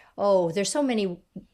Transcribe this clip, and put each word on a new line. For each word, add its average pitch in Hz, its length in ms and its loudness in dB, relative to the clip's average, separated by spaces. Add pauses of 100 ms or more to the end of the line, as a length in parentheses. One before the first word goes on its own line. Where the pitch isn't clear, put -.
(180)
oh, 190 340 2
there's 196 200 -2
so 294 120 0
many 208 340 -2 (360)